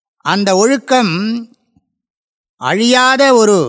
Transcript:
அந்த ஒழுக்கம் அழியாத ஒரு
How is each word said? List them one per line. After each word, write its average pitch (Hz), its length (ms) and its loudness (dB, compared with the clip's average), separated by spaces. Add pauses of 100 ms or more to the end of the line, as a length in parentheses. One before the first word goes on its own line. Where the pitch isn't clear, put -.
(240)
அந்த 196 320 -2
ஒழுக்கம் 214 580 0 (1500)
அழியாத 247 640 0 (120)
ஒரு 214 220 2 (120)